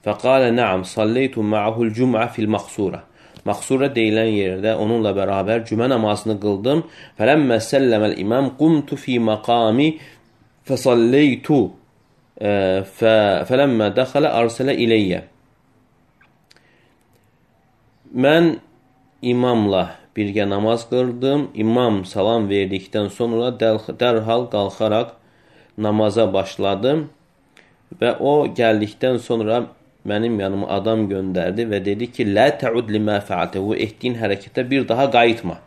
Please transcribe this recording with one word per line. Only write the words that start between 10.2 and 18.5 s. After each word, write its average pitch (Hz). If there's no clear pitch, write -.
fəsalleytu. 127
E, 104
fə-, 107
fələmmə 127
dəxələ 143
arsələ 127
iləyyə. 117
Mən 151